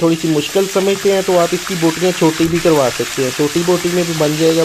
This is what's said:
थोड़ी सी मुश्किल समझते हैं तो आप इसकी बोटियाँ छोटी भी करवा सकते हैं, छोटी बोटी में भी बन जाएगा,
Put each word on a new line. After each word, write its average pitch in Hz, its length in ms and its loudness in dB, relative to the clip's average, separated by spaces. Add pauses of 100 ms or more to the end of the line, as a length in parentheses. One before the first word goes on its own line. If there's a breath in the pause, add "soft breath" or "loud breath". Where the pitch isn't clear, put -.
थोड़ी 165 160 2
सी 160 160 -2
मुश्किल 190 360 0
समझते 196 440 0
हैं 190 100 0
तो 185 140 0
आप 170 160 2
इसकी 180 240 -4
बोटियाँ 165 360 0
छोटी 165 340 2
भी 170 120 -2
करवा 151 320 2
सकते - 320 -4
हैं, 127 80 -2
छोटी 151 320 0
बोटी 175 320 0
में 180 80 2
भी 165 160 -4
बन 151 180 0
जाएगा, 165 260 2